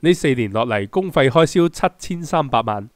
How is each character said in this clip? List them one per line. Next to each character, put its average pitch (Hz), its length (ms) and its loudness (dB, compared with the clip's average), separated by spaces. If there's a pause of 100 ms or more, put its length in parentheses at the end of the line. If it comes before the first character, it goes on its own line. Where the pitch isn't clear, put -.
呢 165 120 4
四 156 220 2
年 113 180 -2
落 123 140 0
嚟， 104 240 -2
公 185 200 -2
費 135 200 2
開 165 160 4
銷 170 240 2
七 - 160 -4 (120)
千 170 240 -8
三 156 240 -2
百 120 140 0
萬。 107 360 -6